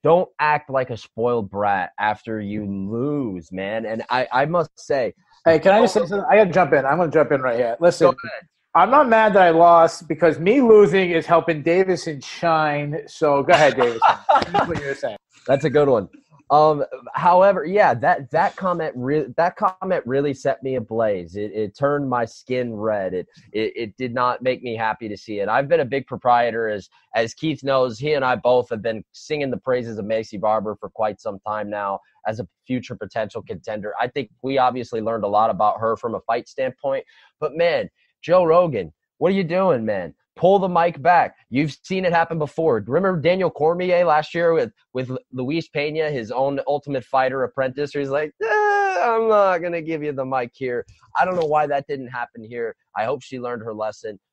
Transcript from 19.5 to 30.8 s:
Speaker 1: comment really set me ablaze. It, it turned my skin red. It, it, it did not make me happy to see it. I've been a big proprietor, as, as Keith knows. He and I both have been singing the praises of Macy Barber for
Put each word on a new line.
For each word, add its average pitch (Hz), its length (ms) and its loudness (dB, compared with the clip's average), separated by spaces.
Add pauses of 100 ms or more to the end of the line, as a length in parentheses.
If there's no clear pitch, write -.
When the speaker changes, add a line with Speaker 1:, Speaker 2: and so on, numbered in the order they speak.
Speaker 1:
comment 185 500 -4
really 139 280 -2
set 135 300 -4
me 131 120 -4
ablaze. 107 640 -4
It, 104 160 -8
it 107 240 -6
turned 143 320 -2
my 120 160 -2
skin 123 500 -8
red. 101 380 -4
It, 90 140 -6 (260)
it, 107 220 -2
it 110 220 -10
did 123 160 -8
not 123 280 -2
make 127 200 -4
me 120 140 -8
happy 110 320 -6
to 104 80 -8
see 104 240 -10
it. 101 80 -2
I've 131 220 0
been 165 100 2
a 143 60 0
big 131 220 -6
proprietor, 120 600 0
as, 104 220 -6 (260)
as 113 180 0
Keith 151 300 -6
knows. 131 360 0
He 151 160 -2
and 135 100 -2
I 127 100 2
both 123 340 2
have 110 120 -6
been 110 200 -4 (120)
singing 147 360 -6
the 123 80 -6
praises 117 400 -4
of 107 60 -8
Macy 110 340 -6
Barber 107 400 -2
for 98 120 -14